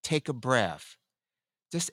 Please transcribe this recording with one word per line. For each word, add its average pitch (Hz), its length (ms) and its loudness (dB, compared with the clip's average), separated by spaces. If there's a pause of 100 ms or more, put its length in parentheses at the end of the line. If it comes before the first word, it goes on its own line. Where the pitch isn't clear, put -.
take 156 240 0
a 147 60 -2
breath, 113 600 0 (760)
just 170 200 -4